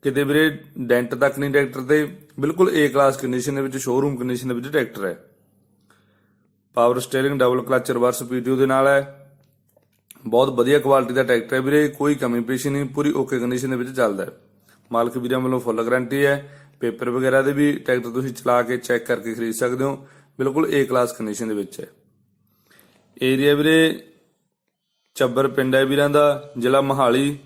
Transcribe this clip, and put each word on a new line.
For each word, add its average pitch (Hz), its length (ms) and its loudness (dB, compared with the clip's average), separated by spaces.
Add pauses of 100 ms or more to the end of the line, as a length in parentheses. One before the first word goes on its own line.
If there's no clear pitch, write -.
ਕਿਤੇ 139 200 0
ਵੀਰੇ 151 240 2 (300)
ਡੈਂਟ 123 360 0
ਤੱਕ 139 240 0
ਨਹੀਂ 143 120 -2
ਟਰੈਕਟਰ 135 320 0
ਤੇ, 151 220 2 (360)
ਬਿਲਕੁਲ 165 340 2
ਏ 147 140 4
ਕਲਾਸ 135 280 4
ਕੰਡੀਸ਼ਨ 127 380 -4
ਦੇ 139 80 -4
ਵਿੱਚ, 135 140 -6
ਸ਼ੋਰੂਮ 135 400 -2
ਕੰਡੀਸ਼ਨ 123 320 -6
ਦੇ 123 60 -2
ਵਿੱਚ 120 140 -8
ਟਰੈਕਟਰ 135 380 -2
ਹੈ। 87 100 -4 (1600)
ਪਾਵਰ 123 240 2
ਸਟੀਅਰਿੰਗ 135 400 -2
ਡਬਲ 127 220 2
ਕਲਚ 127 280 0
ਰਿਵਰਸ 123 320 0
ਪੀ 123 180 -4
ਟੀ 120 100 -4
ਓ 131 60 2
ਦੇ 135 100 4
ਨਾਲ 135 220 4
ਹੈ। 139 420 0 (960)
ਬਹੁਤ 123 220 2
ਵਧੀਆ 127 300 2
ਕੁਆਲਿਟੀ 131 360 2
ਦਾ 131 80 2
ਟਰੈਕਟਰ 120 320 0
ਹੈ 131 60 0
ਵੀਰੇ, 147 280 2
ਕੋਈ 147 260 0
ਕਮੀ 120 260 -2
ਪੇਸ਼ੀ 127 300 -4
ਨਹੀਂ, 143 140 -2
ਪੂਰੀ 143 280 -2
ਓਕੇ 131 260 -2
ਕੰਡੀਸ਼ਨ 123 320 -4
ਦੇ 131 60 -4
ਵਿੱਚ 120 140 -6
ਚੱਲਦਾ 110 340 -2
ਹੈ। - 80 -12 (580)
ਮਾਲਕ 117 280 0
ਵੀਰਾਂ 123 220 -2
ਵੱਲੋਂ 127 200 -2
ਫੁੱਲ 117 240 -4
ਗਾਰੰਟੀ 127 420 -2
ਹੈ। 139 100 2 (440)
ਪੇਪਰ 120 300 -4
ਵਗੈਰਾ 131 320 2
ਦੇ 139 100 0
ਵੀ 147 200 2
ਟਰੈਕਟਰ 123 380 -4
ਤੁਸੀਂ 131 220 -6
ਚਲਾ 123 300 0
ਕੇ 120 140 -4
ਚੈੱਕ 120 300 -2
ਕਰਕੇ 110 280 -4
ਖਰੀਦ 113 200 -6
ਸਕਦੇ 127 300 -2
ਹੋ, 139 220 -6 (320)
ਬਿਲਕੁਲ 139 360 -2
ਏ 139 100 2
ਕਲਾਸ 123 280 0
ਕੰਡੀਸ਼ਨ 110 360 -8
ਦੇ 110 60 -4
ਵਿੱਚ 101 260 -8
ਹੈ। - 60 -12 (1400)
ਏਰੀਆ 135 320 2
ਵੀਰੇ 160 480 2 (1120)
ਚੱਬਰ 131 320 2
ਪਿੰਡ 131 260 0
ਹੈ 135 100 6
ਵੀਰਾਂ 139 260 2
ਦਾ, 147 480 2
ਜ਼ਿਲ੍ਹਾ 127 220 2
ਮੋਹਾਲੀ 135 640 2